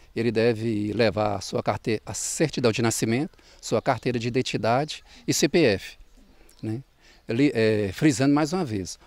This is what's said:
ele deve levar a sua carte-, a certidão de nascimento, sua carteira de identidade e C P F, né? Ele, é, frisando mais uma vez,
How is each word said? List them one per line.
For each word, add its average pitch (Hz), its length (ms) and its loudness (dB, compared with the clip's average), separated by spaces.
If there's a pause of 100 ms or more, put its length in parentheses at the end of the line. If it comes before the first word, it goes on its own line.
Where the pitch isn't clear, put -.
(160)
ele 113 160 0
deve 110 600 0
levar 107 440 2
a 95 40 -10
sua - 220 -4
carte-, 107 420 -2
a - 80 -12
certidão 127 600 -2
de 113 100 -2
nascimento, 113 560 -2 (220)
sua - 200 -2
carteira 123 380 -2
de 113 80 -4
identidade 123 800 -2 (240)
e 147 40 0
C - 160 2
P 175 140 2
F, 104 340 0 (640)
né? 113 220 -6 (460)
Ele, 127 260 2
é, 107 380 2
frisando 143 420 2
mais 151 180 2
uma 185 120 -2
vez, 104 420 -6